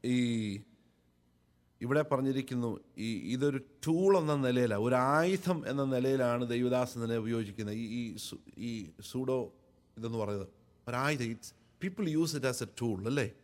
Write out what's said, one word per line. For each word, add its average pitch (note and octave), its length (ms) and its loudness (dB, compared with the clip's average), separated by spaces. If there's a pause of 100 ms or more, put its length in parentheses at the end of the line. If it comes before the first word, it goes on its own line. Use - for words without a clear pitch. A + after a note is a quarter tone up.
ഈ B2 120 2 (1600)
ഇവിടെ C#3 220 2
പറഞ്ഞിരിക്കുന്നു, C3 800 0 (180)
ഈ A2 340 -2
ഇതൊരു C3+ 280 0 (260)
ടൂൾ F#3 320 6
എന്ന D3+ 180 2
നിലയിലാണ്, B2 460 2
ഒരു B2 120 2
ആയുധം E3 760 2
എന്ന C#3 160 0
നിലയിലാണ് B2+ 640 2
ദൈവദാസൻ B2 560 0
തന്നെ A#2 120 0
ഉപയോഗിക്കുന്നത്. G#2+ 580 -2
ഈ, A2+ 120 -6
ഈ A#2 300 -6
സു-, - 220 -10 (200)
ഈ A2+ 320 -8 (100)
സ്യൂഡോ B2+ 520 -2 (460)
ഇതെന്ന് A2+ 200 -4
പറയുന്നത് G#2 300 -2 (400)
ഒരായുധം. B2+ 360 0
It's, A2+ 260 -8 (340)
people F#3+ 220 -4 (160)
use D#3+ 160 0
it B2+ 60 -4
as B2+ 220 0
a - 20 -14 (140)
tool, G#2 240 -2
അല്ലേ? B2 240 0 (140)